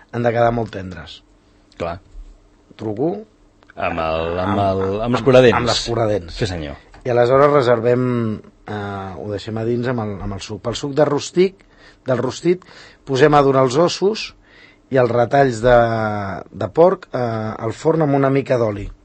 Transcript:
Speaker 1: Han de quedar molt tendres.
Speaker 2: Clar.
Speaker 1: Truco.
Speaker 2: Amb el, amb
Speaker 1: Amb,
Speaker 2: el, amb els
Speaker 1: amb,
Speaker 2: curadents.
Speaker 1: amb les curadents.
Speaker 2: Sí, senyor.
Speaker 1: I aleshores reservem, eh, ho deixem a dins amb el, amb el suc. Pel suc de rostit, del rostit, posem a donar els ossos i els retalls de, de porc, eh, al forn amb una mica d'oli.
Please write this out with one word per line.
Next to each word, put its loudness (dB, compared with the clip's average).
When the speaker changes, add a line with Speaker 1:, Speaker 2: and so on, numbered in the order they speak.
Speaker 1:
Han -4
de 2
quedar 2
molt -4
tendres. -14
Speaker 2:
Clar. -6
Speaker 1:
Truco. -4
Speaker 2:
Amb -4
el, -2
amb -2
Speaker 1:
Amb, -
Speaker 2:
el, -2
amb -2
els -4
Speaker 1:
amb, -10
Speaker 2:
curadents. 8
Speaker 1:
amb -2
les 0
curadents. -2
Speaker 2:
Sí, -4
senyor. -8
Speaker 1:
I -4
aleshores 4
reservem, 2
eh, -10
ho -10
deixem -8
a -4
dins -2
amb -4
el, -8
amb -8
el -10
suc. -12
Pel -6
suc -8
de 2
rostit, 0
del 0
rostit, -2
posem 4
a 6
donar 4
els 0
ossos -2
i 0
els 4
retalls 2
de, 2
de -6
porc, 2
eh, -6
al -6
forn 0
amb 2
una 2
mica 0
d'oli. -4